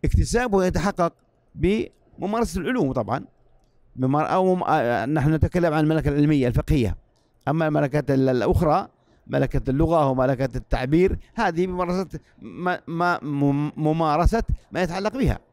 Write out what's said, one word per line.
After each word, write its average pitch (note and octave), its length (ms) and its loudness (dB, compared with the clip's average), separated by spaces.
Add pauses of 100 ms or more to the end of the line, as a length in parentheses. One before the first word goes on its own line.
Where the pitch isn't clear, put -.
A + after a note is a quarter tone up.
اكتسابه G3+ 600 2
يتحقق F3+ 480 0 (420)
بممارسة F#3+ 1040 -4
العلوم F3 320 0
طبعًا، A#2 320 -4 (720)
بمار-، C3+ 360 0
أو F#3 220 2
مم-، F#3 140 -4
آه، A#2+ 380 0
نحن D3+ 280 2
نتكلم E3+ 400 0
عن D#3 100 2
الملكة D#3 240 0
العلمية D3 400 2
الفقهية. B2 480 0 (520)
أما D#3+ 200 0
الملكات D3 420 0
ال-، C3 180 4
الأخرى، D3 600 2 (380)
ملكة C3+ 440 -2
اللغة D#3 380 2
وملكة C3 480 0
التعبير، D3+ 600 0 (160)
هذه F#3 320 0
ممارسة F3+ 420 -4 (340)
ما، A2+ 440 -6
ما، E3+ 380 0
مم-، C#3+ 520 0
ممارسة D#3+ 680 0 (300)
ما F3 100 -2
يتعلق F#3+ 340 -4
بها. D3 220 0 (140)